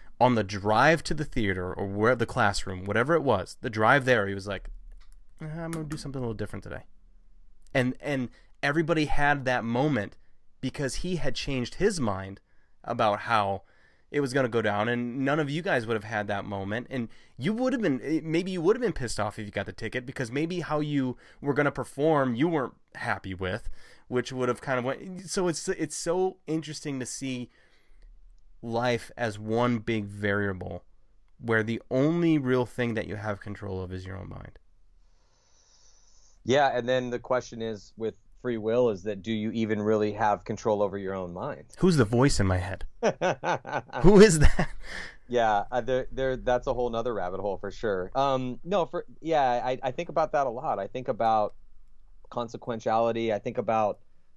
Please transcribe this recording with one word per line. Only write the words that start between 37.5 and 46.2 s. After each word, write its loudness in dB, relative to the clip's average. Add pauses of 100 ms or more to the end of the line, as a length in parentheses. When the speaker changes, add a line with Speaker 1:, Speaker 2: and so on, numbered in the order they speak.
Speaker 2:
is, -8
with -4 (260)
free -2
will, 2
is -2
that -6
do -4
you -2
even 0
really 2
have 0
control -2
over 0
your -6
own -6
mind? -10 (120)
Speaker 1:
Who's 4
the 6
voice 4
in 2
my 2
head? -6 (160)
Speaker 2:
<laughs> -2
Speaker 1:
Who 12
is 10
that? 10 (580)
Speaker 2:
Yeah, 2
uh, 0
there, -2
there, -2